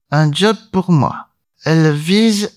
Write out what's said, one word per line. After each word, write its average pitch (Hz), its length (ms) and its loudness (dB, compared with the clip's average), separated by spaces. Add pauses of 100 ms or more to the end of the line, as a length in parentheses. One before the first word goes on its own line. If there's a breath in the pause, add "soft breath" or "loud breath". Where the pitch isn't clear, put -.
(100)
Un 151 220 0
job 202 240 0 (160)
pour 185 180 -2
moi. 143 360 0 (400)
Elle 156 260 2
vise 202 640 0